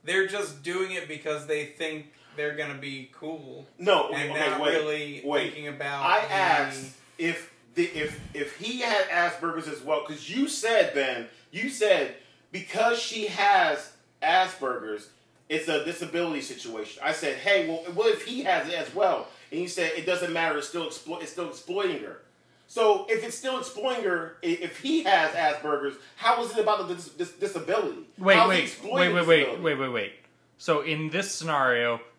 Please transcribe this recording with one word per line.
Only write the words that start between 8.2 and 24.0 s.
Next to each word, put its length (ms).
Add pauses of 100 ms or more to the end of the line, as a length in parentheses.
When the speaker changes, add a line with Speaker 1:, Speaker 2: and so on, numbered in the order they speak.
Speaker 2:
if 240
he 240
had 280
Asperger's 600
as 140
well, 220
'cause 240
you 200
said, 460
Ben, 320 (260)
you 160
said 460 (360)
because 480
she 280
has 680 (300)
Asperger's, 880 (400)
it's 180
a 160
disability 580
situation. 640
I 80
said, 240
"Hey, 320
well, 100 (160)
what 180
if 120
he 180
has 260
it 60
as 200
well?" 340 (220)
And 100
you 80
said, 280
"It 100
doesn't 260
matter. 260
It's 100
still 180
explo-, 360
it's 100
still 160
exploiting 540
her." 180 (460)
So 420
if 160
it's 140
still 200
exploiting 460